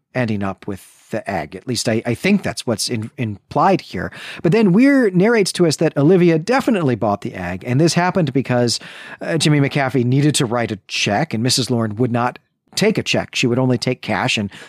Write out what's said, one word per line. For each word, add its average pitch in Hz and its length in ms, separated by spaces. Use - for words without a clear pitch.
ending 110 300
up 98 240
with - 320
the - 200
egg. 78 240
At 92 120
least 120 220
I, 113 180
I 120 80
think 190 280
that's - 240
what's 110 220
in, 113 280
implied 143 640
here. - 320
But 165 100
then 214 200
Weir 254 380
narrates 202 420
to 180 140
us 147 100
that 160 200
Olivia 170 420
definitely 180 560
bought 101 260
the - 140
egg, 90 320
and 123 140
this 165 140
happened 180 380
because, 123 480
uh, 170 180
Jimmy 151 220
McAfee 135 440
needed 139 320
to 139 100
write 113 260
a 98 60
check, 113 460
and 110 80
Missus 127 280
Lorne 113 260
would 120 160
not 120 260
take 202 220
a 120 40
check. - 320
She - 120
would 120 120
only 127 200
take - 220
cash, 110 380
and 101 120